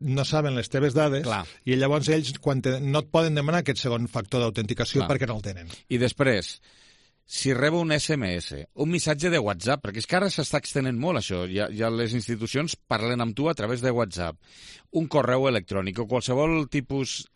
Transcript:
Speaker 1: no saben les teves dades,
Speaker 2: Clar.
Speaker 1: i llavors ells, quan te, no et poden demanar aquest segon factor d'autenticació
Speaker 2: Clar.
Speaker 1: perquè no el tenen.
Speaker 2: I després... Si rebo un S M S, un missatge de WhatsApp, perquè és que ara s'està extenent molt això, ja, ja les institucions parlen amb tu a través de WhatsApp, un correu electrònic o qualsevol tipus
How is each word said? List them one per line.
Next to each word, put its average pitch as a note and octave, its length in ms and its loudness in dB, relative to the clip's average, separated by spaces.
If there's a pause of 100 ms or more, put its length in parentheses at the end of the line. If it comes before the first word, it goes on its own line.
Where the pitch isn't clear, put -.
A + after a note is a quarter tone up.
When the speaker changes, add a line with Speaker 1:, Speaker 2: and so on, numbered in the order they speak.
Speaker 1:
no C#3 240 0
saben D3 320 0
les A2+ 140 -2
teves C#3 240 2
dades, D3 300 2
Speaker 2:
Clar. G#2+ 200 -2 (220)
Speaker 1:
i B2+ 100 4
llavors C#3 320 2
ells, D#3 300 2
quan C3+ 240 0
te, C3 180 0
no C#3 200 2
et D3 100 -4
poden E3 240 4
demanar D3 260 2
aquest C#3 220 0
segon A#2 260 0
factor B2 320 -2
d'autenticació A#2 640 0
Speaker 2:
Clar. - 60 0
Speaker 1:
perquè C3+ 180 0
no A#2 80 -4
el G#2+ 60 -8
tenen. F2+ 260 -10 (220)
Speaker 2:
I C3 80 2
després... A#2+ 600 2 (680)
Si - 240 0
rebo D3 280 2
un E3 100 0
S D3+ 220 0
M G#2 240 0
S, D#2 380 -8
un D3 140 0
missatge D#3+ 420 0
de E3+ 100 4
WhatsApp, G#2 440 0
perquè G2+ 140 -8
és A2 80 -6
que - 80 -2
ara F#3 160 4
s'està D3+ 280 -2
extenent C3 380 -2
molt D3 220 0
això, F2+ 340 -2
ja, G2+ 200 0
ja A2 180 0
les A2+ 220 -2
institucions A#2+ 640 -2
parlen A#2 440 -2
amb A2+ 140 -2
tu C#3 140 0
a E3 60 0
través A2+ 260 -2
de B2+ 100 0
WhatsApp, F2+ 460 -2 (560)
un D#3+ 160 0
correu C3 400 2
electrònic G2 500 0
o A#2 80 -2
qualsevol C3 640 2
tipus C3+ 640 -4